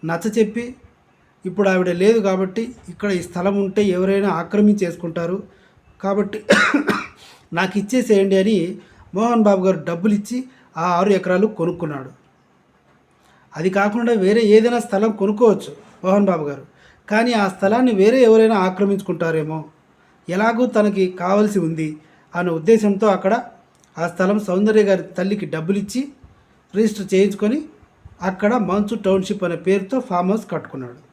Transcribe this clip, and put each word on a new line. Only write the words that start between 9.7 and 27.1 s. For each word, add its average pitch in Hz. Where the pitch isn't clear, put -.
డబ్బులు 175
ఇచ్చి 208
ఆ 165
ఆరు 190
ఎకరాలు 185
కొనుక్కున్నాడు. 160
అది 160
కాకుండా 208
వేరే 208
ఏదైనా 220
స్థలం 220
కొనుక్కోవచ్చు 208
మోహన్ 196
బాబు 165
గారు, 143
కానీ 233
ఆ 208
స్థలాన్ని 226
వేరే 214
ఎవరైనా 220
ఆక్రమించుకుంటారేమో, 175
ఎలాగూ 220
తనకి 208
కావలసి 202
ఉంది 160
అనే 175
ఉద్దేశంతో 202
అక్కడ 190
ఆ 165
స్థలం 190
సౌందర్య 208
గారి 190
తల్లికి 196
డబ్బులు 160
ఇచ్చి 208
రిజిస్టర్ 208
చేయించుకొని 208